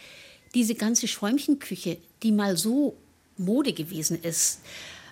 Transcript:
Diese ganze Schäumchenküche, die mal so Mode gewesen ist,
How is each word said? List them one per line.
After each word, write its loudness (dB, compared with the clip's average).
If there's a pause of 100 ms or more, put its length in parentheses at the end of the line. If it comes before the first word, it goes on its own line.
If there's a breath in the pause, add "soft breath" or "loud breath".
(540 loud breath)
Diese 2
ganze 0
Schäumchenküche, -2 (260)
die 4
mal 4
so 2 (400)
Mode 2
gewesen -4
ist, -2 (520 loud breath)